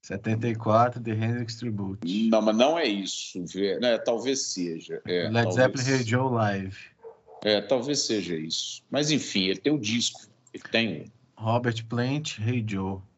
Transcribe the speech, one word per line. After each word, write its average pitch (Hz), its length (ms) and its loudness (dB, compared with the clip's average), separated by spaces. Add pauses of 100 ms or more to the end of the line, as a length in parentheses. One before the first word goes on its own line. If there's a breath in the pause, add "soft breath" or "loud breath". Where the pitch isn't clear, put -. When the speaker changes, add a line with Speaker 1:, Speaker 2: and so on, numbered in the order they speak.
Speaker 1:
Setenta 110 460 -2
e 113 80 0
quatro, 117 460 4
The 113 100 -4
Hendrix 113 460 -2
Tribute. 101 720 -2
Speaker 2:
Não, 110 120 6
mas 110 140 4
não 143 240 4
é 156 80 2
isso, 98 580 -4
velho. 95 400 0
É, 117 120 4
talvez 120 460 0
seja. 82 640 -6
É, 90 240 0
Speaker 1:
Led 110 40 -2
Speaker 2:
talvez. 113 220 2
Speaker 1:
Zeppelin, 127 340 4 (100)
Hey 123 60 0
Joe 127 280 2
Live. 98 440 0 (680)
Speaker 2:
É, 104 180 4
talvez 131 380 0
seja 90 360 -2
isso. - 540 -6
Mas, 151 220 0
enfim, 107 320 0
ele 95 160 0
tem 143 140 2
o 156 60 2
disco. 113 420 -2 (320)
Ele - 180 -14
tem 98 400 0 (240)
Speaker 1:
Robert 117 520 0
Plant, 127 520 -2
Hey 113 280 0
Joe. 95 320 -2 (180)